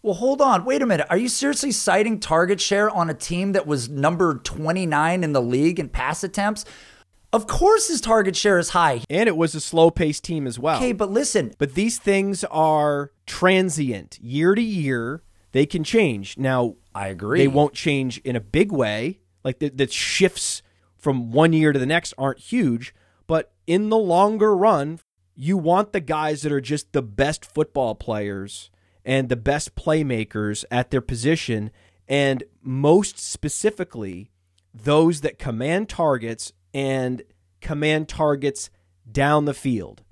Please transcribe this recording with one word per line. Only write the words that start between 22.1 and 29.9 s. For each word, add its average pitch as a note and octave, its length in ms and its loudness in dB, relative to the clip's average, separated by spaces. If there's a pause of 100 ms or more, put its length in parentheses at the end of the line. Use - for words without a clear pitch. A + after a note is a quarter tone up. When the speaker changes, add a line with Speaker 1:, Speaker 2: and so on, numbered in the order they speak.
Speaker 2:
aren't C3+ 220 -4
huge. C3 560 -2 (320)
But D#3+ 260 -2 (140)
in G3+ 240 0
the A3 80 4
longer G#3 580 2
run, E3 440 2 (340)
you E3+ 240 -2
want F3+ 340 2
the G3 80 -2
guys D#3 420 -4
that D3 100 -2
are C#3 80 0
just C#3 320 -6
the C3+ 100 0
best C3 500 -2
football C3+ 440 -2
players G2+ 760 -8 (340)
and C3 260 0
the C3+ 60 0
best C#3 380 -4
playmakers A2+ 960 -2